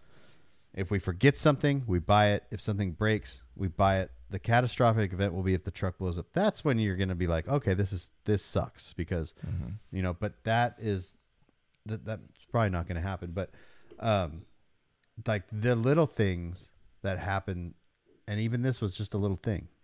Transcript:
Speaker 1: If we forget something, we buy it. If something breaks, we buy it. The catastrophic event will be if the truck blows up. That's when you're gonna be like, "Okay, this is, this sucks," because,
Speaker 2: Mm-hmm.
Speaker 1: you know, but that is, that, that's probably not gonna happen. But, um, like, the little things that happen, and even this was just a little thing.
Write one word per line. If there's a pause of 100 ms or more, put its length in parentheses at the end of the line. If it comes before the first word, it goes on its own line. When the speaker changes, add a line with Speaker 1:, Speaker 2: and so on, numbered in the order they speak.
(760)
Speaker 1:
If
we
forget
something,
we
buy
it.
If
something
breaks, (160)
we
buy
it. (200)
The
catastrophic
event
will
be
if
the
truck
blows
up.
That's
when
you're
gonna
be
like,
"Okay,
this
is, (140)
this
sucks,"
because, (140)
Speaker 2:
Mm-hmm. (240)
Speaker 1:
you
know,
but
that
is, (680)
that,
that's (280)
probably
not
gonna
happen.
But, (480)
um, (840)
like,
the
little
things (320)
that
happen, (520)
and
even
this
was
just
a
little
thing. (160)